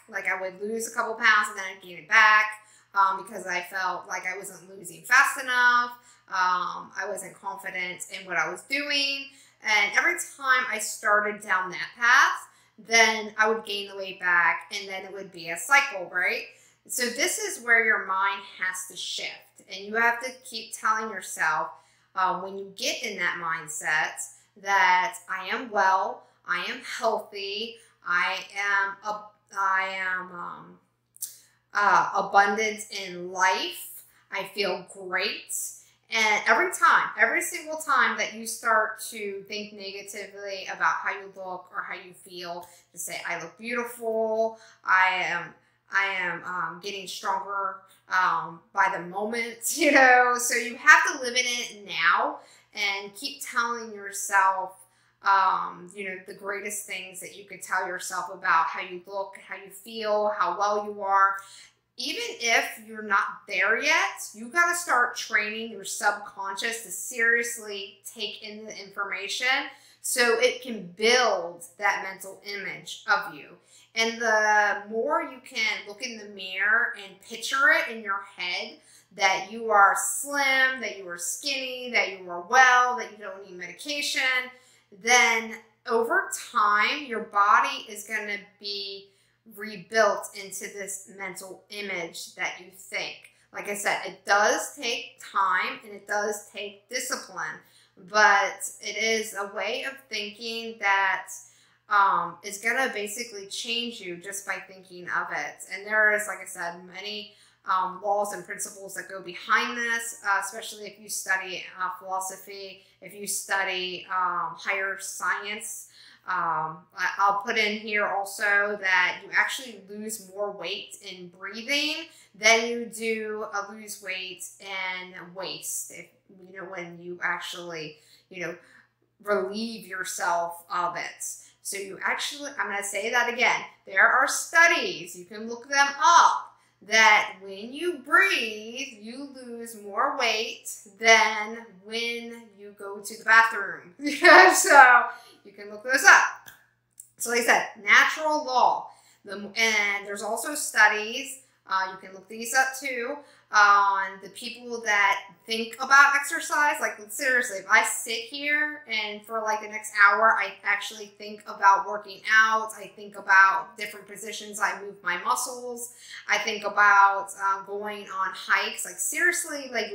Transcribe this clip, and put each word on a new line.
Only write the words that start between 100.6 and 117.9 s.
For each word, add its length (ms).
that, 500
um, 560
is 140
gonna 340
basically 540
change 540
you 180
just 280
by 100
thinking 420
of 220
it. 400
And 140
there 280
is, 140
like 120
I 60
said, 400
many, 480
um, 360
laws 300
and 140
principles 480
that 140
go 120
behind 560
this, 480
uh, 180
especially 440
if 140
you 80
study, 560
uh, 180
philosophy, 880
if 120
you 120
study, 840
um, 460
higher 440
science. 880
Um, 520
I, 120
I'll 240
put 160
in 200
here 280